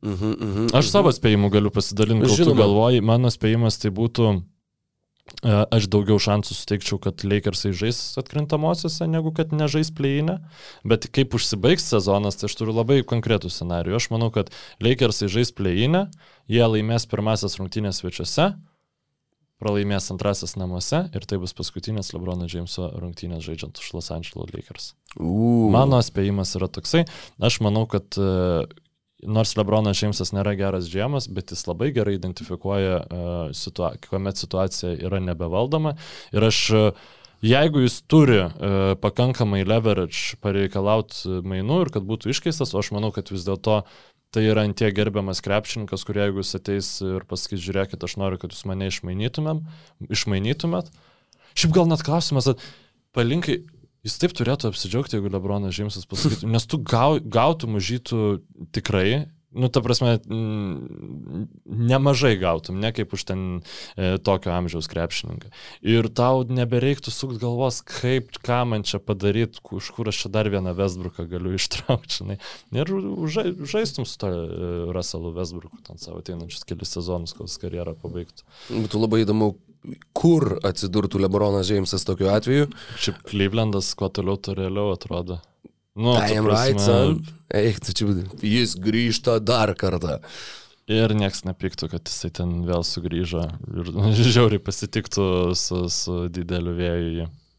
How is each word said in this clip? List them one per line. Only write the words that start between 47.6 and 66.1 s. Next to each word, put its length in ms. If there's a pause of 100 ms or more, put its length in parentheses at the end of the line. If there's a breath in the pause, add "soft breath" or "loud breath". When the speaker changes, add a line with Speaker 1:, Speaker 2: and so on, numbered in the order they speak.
Speaker 2:
„Žiūrėkit, 400
aš 160
noriu, 160
kad 160
jūs 160
mane 180
išmainytumėm-, 760 (420 loud breath)
išmainytumėt.“ 840 (680 soft breath)
Šiaip 160
gal 160
net 160
klausimas, 420
at-, 140 (540 loud breath)
Palinkai, 480 (420)
jis 160
taip 160
turėtų 320
apsidžiaugti, 480
jeigu 160
LeBronas 400
Jamesas 320
pasakytų, 420
nes 220
tu 80
gau-, 420
gautum 640
už 80
jį 160
tu 160 (500)
tikrai, 540 (220)
nu, 200
ta 140
prasme, 400
mm, 1300 (420)
nemažai 480
gautum, 420
ne 140
kaip 240
už 80
ten, 140 (580 loud breath)
e, 240
tokio 320
amžiaus 340
krepšininką. 600 (320 loud breath)
Ir 280
tau 360